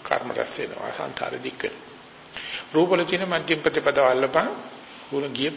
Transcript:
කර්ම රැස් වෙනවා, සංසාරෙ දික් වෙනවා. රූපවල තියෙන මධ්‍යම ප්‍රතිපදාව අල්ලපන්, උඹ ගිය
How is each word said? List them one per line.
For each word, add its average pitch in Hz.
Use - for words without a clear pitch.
කර්ම -
රැස් -
වෙනවා, -
සංසාරෙ -
දික් -
වෙනවා. -
රූපවල 170
තියෙන 180
මධ්‍යම 160
ප්‍රතිපදාව 139
අල්ලපන්, 131
උඹ 139
ගිය 131